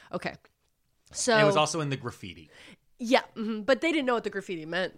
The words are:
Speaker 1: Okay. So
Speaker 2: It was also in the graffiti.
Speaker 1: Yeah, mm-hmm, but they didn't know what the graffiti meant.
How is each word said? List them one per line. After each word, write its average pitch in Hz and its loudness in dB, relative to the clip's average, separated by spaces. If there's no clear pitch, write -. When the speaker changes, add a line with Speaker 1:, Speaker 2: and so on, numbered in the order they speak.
Speaker 1:
Okay. - -6
So - 2
Speaker 2:
It 214 6
was 202 6
also 156 2
in 143 -2
the 135 -2
graffiti. 95 -14
Speaker 1:
Yeah, 240 2
mm-hmm, 214 -6
but 262 2
they 330 0
didn't 302 0
know 247 2
what 220 -2
the 208 -6
graffiti 185 -8
meant. 175 -4